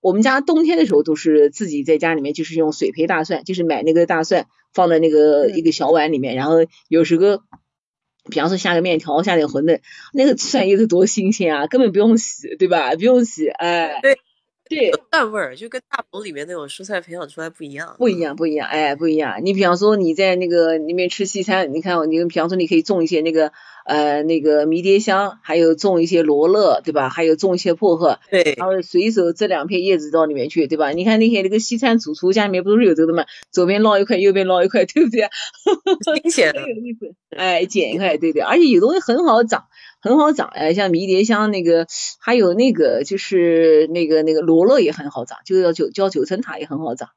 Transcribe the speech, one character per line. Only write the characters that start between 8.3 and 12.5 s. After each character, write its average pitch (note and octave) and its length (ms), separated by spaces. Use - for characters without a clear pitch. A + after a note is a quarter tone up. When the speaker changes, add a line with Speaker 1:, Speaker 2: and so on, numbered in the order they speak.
Speaker 1:
比 D#3 80
方 D#3 100
说 F#3+ 80
下 F3+ 160
个 E3 80
面 F3 160
条， D#3+ 240
下 F#3+ 140
点 D3+ 120
馄 D3 180
饨， E3 160
那 C4+ 120
个 C4 100
蒜 G#3+ 320
叶 G3 100
子 A3 100
多 F3+ 180
新 G3+ 260
鲜 E3+ 240
啊， D3 120
根 B3+ 120
本 A#3 120
不 F#3 80
用 A3+ 180
洗， - 400